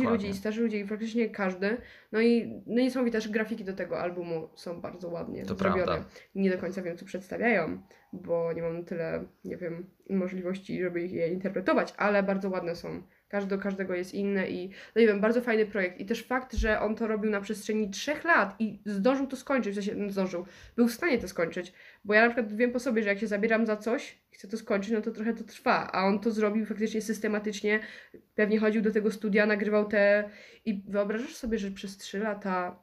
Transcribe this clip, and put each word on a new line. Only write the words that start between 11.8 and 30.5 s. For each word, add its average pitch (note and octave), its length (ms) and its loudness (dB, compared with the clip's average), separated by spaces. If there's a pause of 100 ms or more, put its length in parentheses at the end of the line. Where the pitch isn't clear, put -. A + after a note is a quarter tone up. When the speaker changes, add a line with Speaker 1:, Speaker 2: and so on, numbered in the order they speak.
Speaker 2:
ale G3+ 260 4
bardzo F#3+ 260 0
ładne F3 260 -4
są. E3+ 260 -10 (280)
Każdy, G3+ 200 -2
do G3 120 -2
każdego G3 320 -4
jest F3+ 200 -4
inne G3 360 0
i, F3+ 200 -6 (260)
no A3 60 6
nie A3+ 60 10
wiem, G3+ 140 4
bardzo A3+ 200 4
fajny A3 240 2
projekt. F#3+ 340 -2
I G3+ 60 -8
też A3+ 220 -4
fakt, B3+ 260 -2
że G#3+ 280 2
on G#3+ 140 0
to A3+ 120 -2
robił G#3+ 240 0
na G3+ 100 0
przestrzeni G#3+ 480 -2
trzech D4 340 -4
lat C4+ 360 4
i G#3 260 -2
zdążył B3 420 2
to C4+ 100 -6
skończyć, A#3+ 340 0
w G3 40 -4
sensie, G#3 200 -2
no, G3+ 160 -4
zdążył, F3+ 340 -2 (300)
był A#3+ 120 6
w A#3 40 2
stanie D#4+ 260 0
to F#3+ 100 -2
skończyć. F3+ 460 -4 (320)
Bo G3+ 80 2
ja G#3+ 140 8
na A#3 60 2
przykład A3 220 -2
wiem A#3+ 160 4
po B3 80 -2
sobie, A3+ 240 2
że G3+ 60 0
jak G3 100 0
się A3 80 -2
zabieram G#3+ 380 2
za G#3+ 120 0
coś, - 440 -4 (100)
chcę - 160 -20
to G#3+ 100 -8
skończyć, G3+ 340 -2
no G#3+ 100 0
to A3+ 100 -4
trochę A3 220 -2
to A3+ 100 -8
trwa, - 480 0
a F#3 140 0
on G3+ 140 4
to A3 120 0
zrobił G#3+ 340 2
faktycznie G#3 360 -2
systematycznie, G#3+ 800 -2 (560)
pewnie G#3+ 240 4
chodził G#3+ 220 4
do G#3 100 4
tego G#3 200 2
studia, G#3 340 2
nagrywał G#3 400 4
te, G#3 440 4 (360)